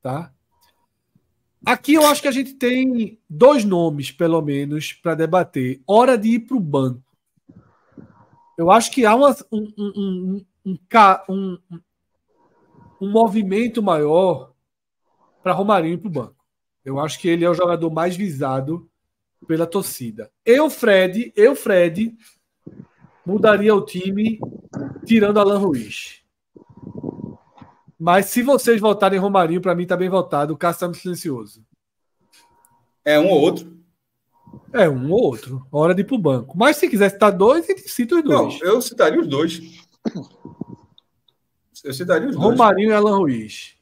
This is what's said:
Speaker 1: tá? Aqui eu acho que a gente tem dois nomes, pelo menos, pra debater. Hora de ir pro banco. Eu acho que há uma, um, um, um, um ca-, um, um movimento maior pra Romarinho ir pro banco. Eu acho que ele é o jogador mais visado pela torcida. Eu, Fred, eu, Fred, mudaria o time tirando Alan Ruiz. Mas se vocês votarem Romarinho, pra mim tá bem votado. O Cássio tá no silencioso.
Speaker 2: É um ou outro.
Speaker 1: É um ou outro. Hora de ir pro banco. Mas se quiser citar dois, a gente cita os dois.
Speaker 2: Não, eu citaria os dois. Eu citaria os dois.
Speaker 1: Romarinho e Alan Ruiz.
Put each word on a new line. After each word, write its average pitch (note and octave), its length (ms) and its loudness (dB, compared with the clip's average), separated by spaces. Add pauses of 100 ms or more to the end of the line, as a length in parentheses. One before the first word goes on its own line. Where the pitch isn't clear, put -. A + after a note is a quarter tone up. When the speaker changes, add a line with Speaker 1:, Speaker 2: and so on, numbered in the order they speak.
Speaker 1:
tá? C#3 300 -10 (1300)
Aqui C4 300 0
eu D4+ 100 6
acho D4 160 2
que D4 60 -4
a C#4 40 -2
gente C4 220 -6
tem B3 680 -4 (100)
dois A#3 360 4
nomes, E3 460 -2
pelo E3 300 0
menos, D3 520 -6
pra E3 220 -4
debater. D#3 720 -2
Hora A#3+ 320 4
de G#3+ 180 -2
ir B3+ 60 -2
pro B3+ 180 -4
banco. C3+ 440 -4 (1500)
Eu E3 140 2
acho A3+ 200 4
que C4 140 0
há G#3+ 100 4
uma, C4+ 200 4 (160)
um, G#3+ 260 -8
um, G3+ 200 -6
um, F#3+ 480 -6 (200)
um F#3 220 -8
ca-, G3 400 4
um, F#3+ 300 -8 (1400)
um G3 100 -6
movimento A3 720 0
maior E3 720 0 (880)
pra F3+ 100 0
Romarinho F3+ 420 0
ir - 20 -8
pro F#3 120 -10
banco. C3 260 -8 (500)
Eu C3+ 140 -8
acho D3 200 -6
que - 80 -4
ele E3+ 160 0
é E3+ 60 2
o F3 60 2
jogador E3+ 340 -2
mais E3 260 -4
visado C#3+ 720 -6 (580)
pela D#3+ 200 -2
torcida. A#2 640 -8 (140)
Eu, C#4 240 4
Fred, G3 680 0
eu, A#3 180 6
Fred, G3 640 0 (1120)
mudaria G#3 500 2
o G3 80 2
time G3 560 -4 (680)
tirando G#3 340 2
Alan G3+ 200 2
Ruiz. B2+ 600 -6 (1800)
Mas F3+ 280 2
se A#3+ 160 -2
vocês A#3 360 2
votarem G3 400 0
Romarinho, F3+ 420 0
pra F3+ 120 -2
mim F3 120 -4
tá F3 120 -4
bem F#3 120 -2
votado. D#3+ 440 -2
O D3 40 -10
Cássio E3+ 240 -4
tá F3+ 60 -6
no F3 80 -8
silencioso. C3+ 680 -12 (1400)
Speaker 2:
É D3 160 4
um D#3+ 100 2
ou D#3+ 120 4
outro. - 340 0 (960)
Speaker 1:
É G#3 160 4
um C#3 240 -2
ou G3+ 120 2
outro. C3 480 -6
Hora D#3+ 240 2
de F#3+ 60 0
ir G3+ 40 0
pro C4 120 -4
banco. C3+ 380 -2
Mas B3 220 2
se F4 100 -2
quiser G3+ 220 2
citar G3+ 220 2
dois, A3+ 340 2
a - 80 -18
gente - 160 -10
cita A#3+ 260 -2
os E4 80 2
dois. C4 360 0
Speaker 2:
Não, E3+ 80 -4
eu A3 160 2
citaria - 360 2
os E4+ 80 0
dois. D#3 320 -2 (2250)
Eu C#3 100 -12
citaria F3+ 360 -2
os A3 60 -6
dois. D#3 160 0
Speaker 1:
Romarinho G#3+ 380 4
e G#3+ 40 2
Alan G#3 240 2
Ruiz. A#2+ 640 -4